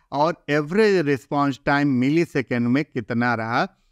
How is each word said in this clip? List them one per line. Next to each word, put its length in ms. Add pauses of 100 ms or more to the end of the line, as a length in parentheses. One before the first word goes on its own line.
(120)
और 360
एवरेज 580
रिस्पॉन्स 580
टाइम 240
मिलीसेकंड 800
में 160
कितना 500
रहा, 340 (240)